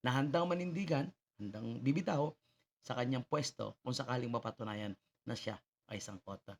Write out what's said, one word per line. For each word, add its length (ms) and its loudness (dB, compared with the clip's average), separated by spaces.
na 140 4
handang 320 4
manindigan, 640 0
handang 460 -6
bibitaw 500 2
sa 160 -4
kanyang 300 2
pwesto 560 -2
kung 100 -2
sakaling 380 0
mapatunayan 640 -2
na 100 -2
siya 220 -4
ay 100 -4
sangkot. 400 -10